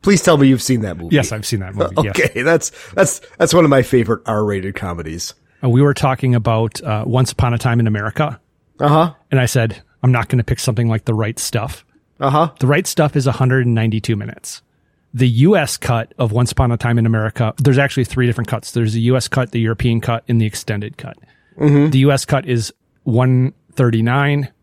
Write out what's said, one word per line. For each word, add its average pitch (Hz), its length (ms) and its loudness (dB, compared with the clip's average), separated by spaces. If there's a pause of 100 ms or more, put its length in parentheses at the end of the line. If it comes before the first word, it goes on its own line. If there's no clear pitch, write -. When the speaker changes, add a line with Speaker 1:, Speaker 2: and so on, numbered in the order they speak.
Speaker 1:
Please 196 200 4
tell 165 160 4
me 139 100 6
you've 131 140 4
seen 123 200 0
that 90 160 -6
movie. 85 180 -2
Speaker 2:
Yes, 127 160 2
I've 107 140 -8
seen 110 140 -4
that 92 160 -10
movie, 92 260 -4
yes. 101 160 -2
Speaker 1:
Okay, - 240 -2
that's, 160 300 0 (220)
that's, - 260 0 (180)
that's - 160 0
one 170 120 6
of 147 40 4
my 135 120 4
favorite 117 440 0
R-rated 101 500 -2
comedies. 85 580 -10 (280)
Speaker 2:
Uh, 127 80 0
we 123 120 4
were 143 120 4
talking 131 400 0
about, 113 480 -2
uh, 107 240 -4
Once 127 280 0
Upon 123 200 0
a 117 40 -2
Time 117 240 0
in 113 60 0
America. 107 520 -4 (400)
Speaker 1:
Uh-huh. 151 340 2 (180)
Speaker 2:
And 135 80 2
I 123 80 2
said, 113 340 -2 (220)
"I'm 127 80 4
not 120 180 0
gonna 120 160 0
pick 120 140 -4
something 117 280 -2
like 113 180 -2
The 117 100 -2
Right 107 240 -4
Stuff." - 440 -6 (360)
Speaker 1:
Uh-huh. 143 400 0
Speaker 2:
The 127 80 0
Right 147 200 2
Stuff 151 280 0
is 135 120 0
a 131 60 2
hundred 131 320 2
and 120 100 0
ninety-two 110 400 -2
minutes. - 460 -14 (540)
The 127 140 2
U 147 280 4
S 147 200 -2
cut 117 420 -4
of 117 120 0
Once 120 200 0
Upon 123 200 2
a 117 60 -2
Time 117 220 0
in 113 80 2
America, 110 500 0
there's 135 220 4
actually 139 260 0
three 127 220 -2
different 117 220 -2
cuts. - 220 -6
There's 110 220 -2
the 113 80 -2
U 123 160 2
S 120 100 -4
cut, 147 240 -2
the 120 80 -2
European 113 400 0
cut, 117 280 -2
and 117 120 2
the 110 60 2
extended 107 520 -8
cut. - 200 -16 (420)
Speaker 1:
Mm-hmm. 147 300 4
Speaker 2:
The 139 100 2
U 139 120 4
S 135 120 0
cut 139 220 -2
is 117 260 -2 (320)
one 127 500 2 (200)
thirty-nine. 135 760 0 (140)